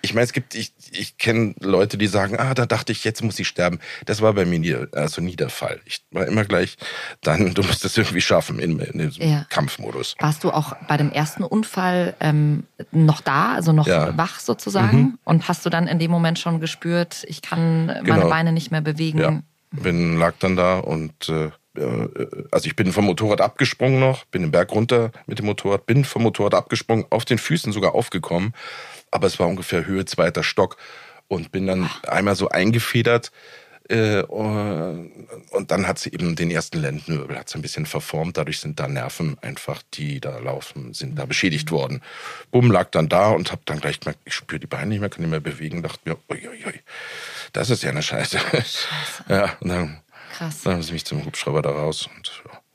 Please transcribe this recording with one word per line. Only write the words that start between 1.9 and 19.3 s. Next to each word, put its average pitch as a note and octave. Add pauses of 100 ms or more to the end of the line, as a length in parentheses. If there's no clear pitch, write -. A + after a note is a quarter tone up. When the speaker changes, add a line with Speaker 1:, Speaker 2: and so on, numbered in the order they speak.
Speaker 1:
die G#2
sagen, G2
ah, C3
da B2
dachte A2+
ich, -
jetzt A2
muss G#2
ich F#2+
sterben. F2 (300)
Das G2+
war A2
bei F#2+
mir F2
nie, D#2+ (180)
also D2+
nie F2
der D2
Fall. -
Ich -
war F2
immer G#2+
gleich, F#2 (440)
dann, F2+
du G2
musst -
es -
irgendwie F#2+
schaffen E2+
in, E2
in -
diesem D#2+
Speaker 2:
Ja. D3
Speaker 1:
Kampfmodus. -
Speaker 2:
Warst D3+
du F#3+
auch D3 (140)
bei D3+
dem D3
ersten D3+
Unfall, F#3
ähm, D3+ (280)
noch D#3
da, D#3
also D#3+
noch D3+
Speaker 1:
Ja. E2
Speaker 2:
wach E3+
sozusagen? A2+
Speaker 1:
Mhm. B3
Speaker 2:
Und E3
hast F3
du -
dann E3+
in E3+
dem E3
Moment E3
schon E3
gespürt, E3+
ich -
kann E3
meine -
Speaker 1:
Genau. -
Speaker 2:
Beine E3
nicht E3
mehr D#3
bewegen? D#3
Speaker 1:
Ja. D#3 (300)